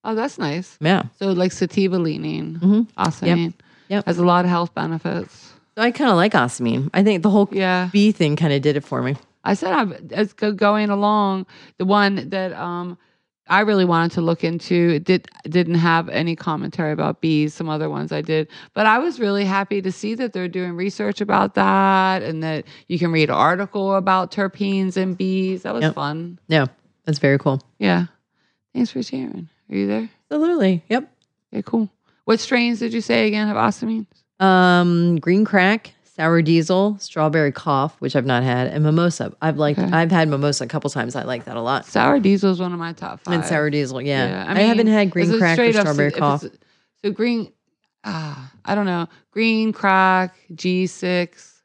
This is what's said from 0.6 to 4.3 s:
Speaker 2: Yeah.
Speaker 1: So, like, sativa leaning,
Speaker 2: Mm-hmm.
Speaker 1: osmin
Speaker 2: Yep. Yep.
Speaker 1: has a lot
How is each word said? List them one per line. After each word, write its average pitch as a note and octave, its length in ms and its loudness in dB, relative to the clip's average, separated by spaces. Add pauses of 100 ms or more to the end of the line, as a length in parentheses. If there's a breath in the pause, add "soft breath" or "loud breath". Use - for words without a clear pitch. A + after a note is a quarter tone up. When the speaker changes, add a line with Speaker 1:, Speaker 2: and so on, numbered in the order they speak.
Speaker 2:
Yeah. F3+ 240 2 (160)
Speaker 1:
So, G3 140 -2
like, F3+ 180 0
sativa F#3+ 480 0
leaning, D#3 560 -4
Speaker 2:
Mm-hmm. G3 260 4 (200)
Speaker 1:
osmin E3+ 440 0
Speaker 2:
Yep. E3+ 80 -6 (360 soft breath)
Yep. G3 160 -2
Speaker 1:
has F3 120 -2
a F3 80 2
lot F3+ 200 4